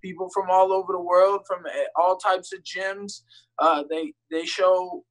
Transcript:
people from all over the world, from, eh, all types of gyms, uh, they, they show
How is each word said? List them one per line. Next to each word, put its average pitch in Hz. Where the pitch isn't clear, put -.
people 185
from 190
all 190
over 185
the 180
world, 190
from, 180
eh, 156
all 180
types 185
of 185
gyms, 196
uh, 147
they, 160
they 160
show 180